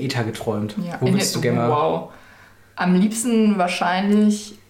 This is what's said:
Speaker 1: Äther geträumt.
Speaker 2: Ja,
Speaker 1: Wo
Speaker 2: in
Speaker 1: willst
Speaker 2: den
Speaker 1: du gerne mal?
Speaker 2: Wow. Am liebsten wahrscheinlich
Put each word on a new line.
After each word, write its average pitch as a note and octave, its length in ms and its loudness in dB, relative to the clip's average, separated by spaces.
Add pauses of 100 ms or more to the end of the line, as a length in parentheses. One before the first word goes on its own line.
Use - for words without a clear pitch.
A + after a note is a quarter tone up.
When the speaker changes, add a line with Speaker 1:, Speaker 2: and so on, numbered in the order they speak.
Speaker 1:
Äther B2 180 -4
geträumt. G#2+ 520 -4 (120)
Speaker 2:
Ja, - 120 -10
Speaker 1:
Wo B2+ 80 2
Speaker 2:
in - 80 4
Speaker 1:
willst - 180 0
Speaker 2:
den - 80 -4
Speaker 1:
du - 0 -
gerne A#2+ 200 0
mal? A#2+ 100 0
Speaker 2:
Wow. D#3+ 400 -2 (640)
Am F3+ 180 0
liebsten G#3+ 640 2
wahrscheinlich G3+ 960 0 (160)